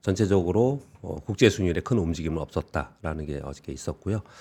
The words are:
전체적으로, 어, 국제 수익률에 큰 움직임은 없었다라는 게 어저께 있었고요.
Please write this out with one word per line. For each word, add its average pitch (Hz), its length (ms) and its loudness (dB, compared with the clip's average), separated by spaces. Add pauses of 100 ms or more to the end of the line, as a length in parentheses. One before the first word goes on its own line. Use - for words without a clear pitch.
전체적으로, 101 800 2 (200)
어, 87 140 -8 (100)
국제 110 240 4
수익률에 87 320 0
큰 120 180 0
움직임은 80 400 -2
없었다라는 78 840 -6
게 73 160 -6
어저께 69 300 -12
있었고요. 92 520 -6 (180)